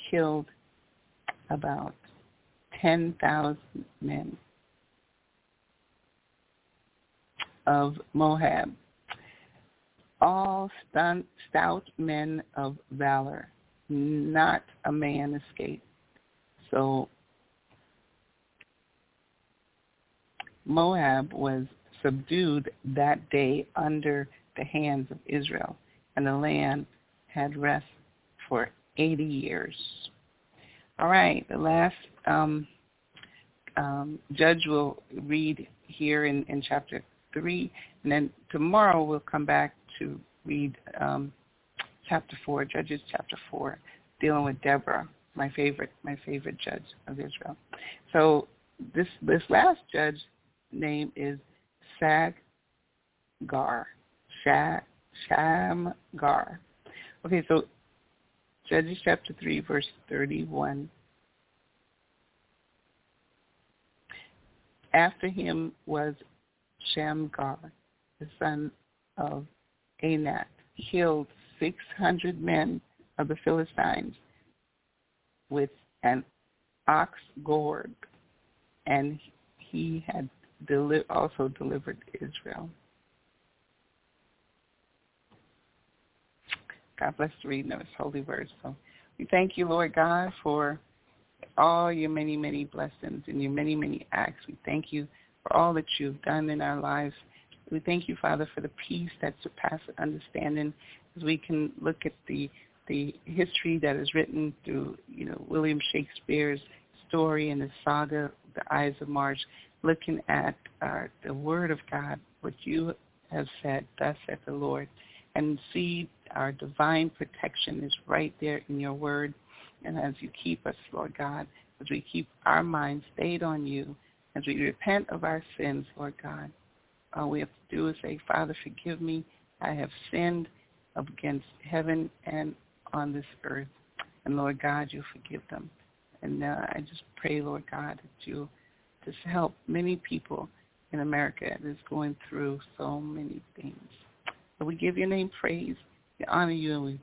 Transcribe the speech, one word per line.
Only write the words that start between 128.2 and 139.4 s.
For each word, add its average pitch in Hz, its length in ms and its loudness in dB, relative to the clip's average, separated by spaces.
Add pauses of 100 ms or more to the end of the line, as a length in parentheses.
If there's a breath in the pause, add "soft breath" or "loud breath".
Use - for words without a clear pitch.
"Father, 156 360 0
forgive 165 380 -8
me. 160 240 -2 (360 soft breath)
I 151 140 -2
have 143 160 -4 (200)
sinned 170 380 0 (480 soft breath)
against 143 500 -6 (160)
heaven 160 480 -2 (140)
and 156 300 -4 (380)
on 147 200 -2
this 143 140 -6 (160)
earth." 139 260 -8 (560)
And 143 120 0
Lord 139 240 0
God, 147 320 -2
you 143 100 -10 (100)
forgive - 380 -14
them. - 180 -12 (540)
And, 143 200 -4
uh, 147 280 -4
I - 100 -8
just 151 220 -14 (140)
pray, 151 260 -2
Lord 147 280 -6
God, 143 280 -8
that - 280 -20
you 143 220 -10 (560 soft breath)
just - 140 -14
help 170 360 0 (120)